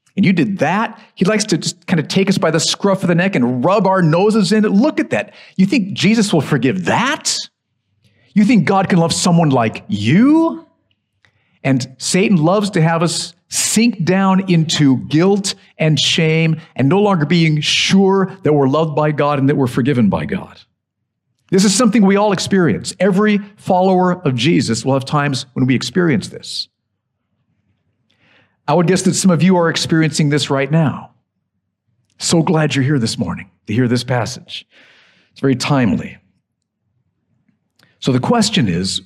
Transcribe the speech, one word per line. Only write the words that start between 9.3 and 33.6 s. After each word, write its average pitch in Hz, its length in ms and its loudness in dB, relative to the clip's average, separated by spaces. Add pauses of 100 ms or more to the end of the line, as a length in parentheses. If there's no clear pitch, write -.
like 117 400 0
you?" 226 760 2 (960)
And 135 360 -2
Satan 196 400 0
loves 190 320 0
to 175 120 0
have 165 220 0
us - 300 -6 (160)
sink - 560 -2
down 190 440 2
into 147 600 2
guilt 196 460 0 (220)
and 156 220 0
shame 160 560 0 (220)
and 131 100 0
no 185 140 2
longer 190 240 2
being 160 340 2
sure 190 760 0 (100)
that 147 100 2
we're 139 160 2
loved 151 260 -2
by 151 160 0
God 147 280 -2
and 135 100 2
that 139 80 0
we're 135 100 0
forgiven 123 400 0
by 82 160 0
God. - 340 -8 (920)
This 190 140 2
is 196 100 2
something 240 300 2
we 196 100 4
all 202 160 0
experience. 165 680 -2
Every 202 420 2 (180)
follower 180 680 0
of 131 100 0
Jesus 117 500 -2
will 131 80 0
have 131 100 -2
times 143 480 -4
when 131 140 -2
we 127 100 2
experience 143 540 -2
this. - 400 -12 (2000)
I 147 80 0
would 170 140 2
guess 185 140 2
that 180 140 0
some 190 160 2
of 156 120 2
you 190 140 4
are 165 120 2
experiencing 160 600 0
this 143 200 0
right 139 220 -2
now. 156 400 0 (1080)
So 170 220 0
glad 156 320 0
you're 135 120 0
here 143 140 0
this 110 180 -4
morning 87 340 -8 (160)